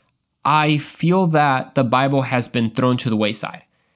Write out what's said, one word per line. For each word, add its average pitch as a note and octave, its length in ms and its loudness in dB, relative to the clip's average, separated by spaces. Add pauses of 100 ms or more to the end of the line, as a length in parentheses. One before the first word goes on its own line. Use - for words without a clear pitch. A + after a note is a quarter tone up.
(440)
I D3+ 340 2
feel F3 500 0
that D3 480 0
the C3+ 80 2
Bible C3 400 0
has B2 260 -2
been A#2 220 -2
thrown B2+ 260 0
to B2 120 -6
the A2 80 0
wayside, G#2+ 460 -4 (320)